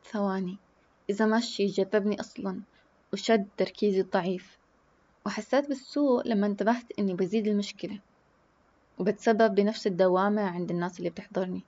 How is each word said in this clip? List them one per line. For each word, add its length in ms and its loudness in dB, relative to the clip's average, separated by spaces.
ثواني، 460 -2
إذا 160 2
مشي 400 0
جذبني 540 0
أصلًا 400 -8
وشد 340 2
تركيزي 440 0
الضعيف، 580 -4
وحسيت 420 -2
بالسوء 600 0
لما 180 2
انتبهت 520 -2
إني 160 0
بزيد 320 0
المشكلة 520 -4
وبتسبب 560 2
بنفس 320 0
الدوامة 560 4
عند 280 -4
الناس 280 -4
اللي 120 -4
بتحضرني. 580 -6